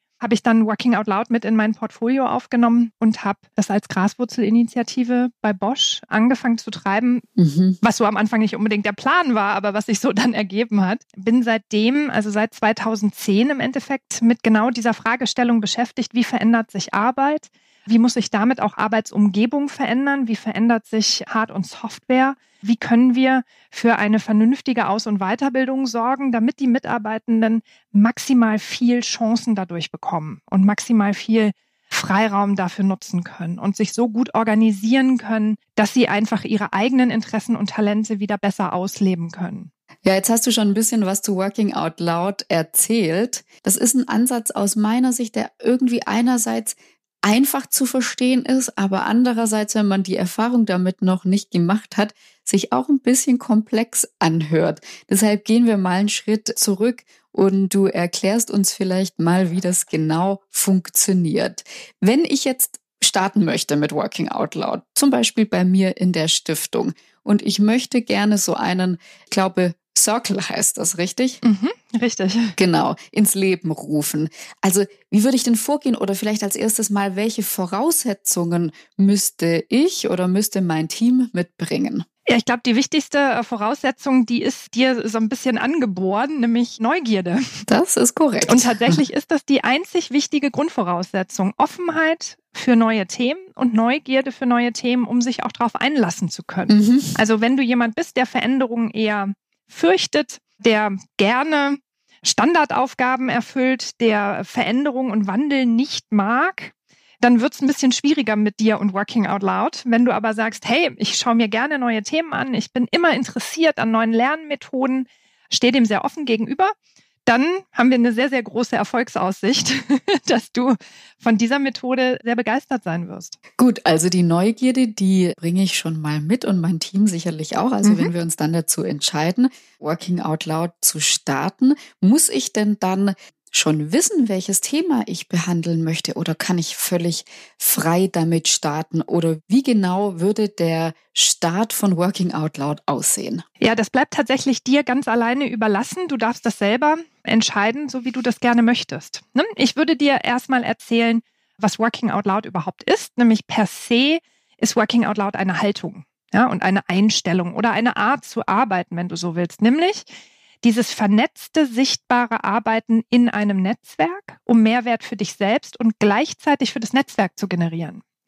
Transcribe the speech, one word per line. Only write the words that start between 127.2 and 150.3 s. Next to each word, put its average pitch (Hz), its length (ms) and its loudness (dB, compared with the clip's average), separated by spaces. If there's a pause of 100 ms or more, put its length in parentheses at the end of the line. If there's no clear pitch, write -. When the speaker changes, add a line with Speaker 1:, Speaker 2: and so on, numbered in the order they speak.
Speaker 2:
auch. 247 140 0
Also 208 220 4
Speaker 1:
Mhm. 202 60 4
Speaker 2:
wenn 170 160 0
wir 170 80 -2
uns 165 120 -4
dann 156 180 -2
dazu 165 300 -2
entscheiden, 170 680 0 (280)
Working 165 400 -4
Out 156 280 -4
Loud 165 340 -4
zu - 180 -2
starten, 151 760 0 (260)
muss 247 280 4
ich - 240 -4
denn 208 280 0
dann 190 340 0 (400)
schon 156 380 0
wissen, 285 380 2
welches 190 320 -2
Thema 294 420 0
ich - 240 -10
behandeln 170 560 -2
möchte, 160 300 -4
oder 165 200 -4
kann - 220 -2
ich 170 180 -4
völlig 170 520 -4 (320)
frei 175 520 0
damit 165 380 0
starten? 156 540 -2
Oder 165 440 -2
wie 247 160 4
genau 196 580 0
würde 208 280 0
der 165 460 -2 (180)
Start 180 600 0
von 190 240 0
Working 180 340 -2
Out 156 240 -4
Loud 147 300 -4
aussehen? - 560 -2 (180)
Speaker 1:
Ja, 226 140 4
das 220 160 -2
bleibt 262 240 0
tatsächlich 262 500 -2
dir 285 200 2
ganz 262 220 -4
alleine 240 440 0
überlassen. 226 580 -2
Du 285 80 -4
darfst 226 300 -2
das 226 100 -2
selber 247 400 2 (280)
entscheiden, 226 640 0
so 247 160 -8
wie 262 60 -6
du 254 100 -6
das 233 180 -2
gerne 240 220 4
möchtest. - 580 -2 (140)
Ne? 240 100 2 (120)
Ich - 200 0
würde 311 200 2
dir 277 280 0
erstmal 247 400 -2